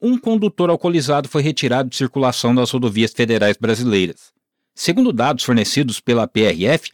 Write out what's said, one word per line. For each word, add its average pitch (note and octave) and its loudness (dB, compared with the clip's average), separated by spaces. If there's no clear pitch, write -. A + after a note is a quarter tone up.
um B3 0
condutor G#3 0
alcoolizado D3 0
foi D3 -2
retirado C3+ -2
de - -10
circulação B2+ 0
nas B2 2
rodovias A2+ 0
federais A2 0
brasileiras. G#2+ -2
Segundo A#3 0
dados B2 -2
fornecidos A#2+ 0
pela A#2 0
P - 0
R F2+ 2
F, D#3 0